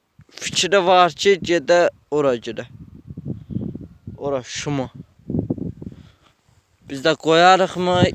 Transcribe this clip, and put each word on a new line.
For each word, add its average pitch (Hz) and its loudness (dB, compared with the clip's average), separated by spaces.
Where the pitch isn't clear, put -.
fikri 180 0
var 180 6
ki, 196 2
gedə 170 2
ora 143 0
gedə. 113 -10
Ora 139 -6
şumu. 139 -8
Biz 135 -8
də 160 2
qoyarıqmı? 180 2